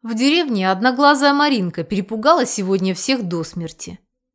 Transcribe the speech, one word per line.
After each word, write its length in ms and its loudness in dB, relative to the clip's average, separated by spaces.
В 120 -8
деревне 560 0
одноглазая 640 4
Маринка 520 0
перепугала 600 0
сегодня 500 -2
всех 280 -2
до 220 -4
смерти. 540 -12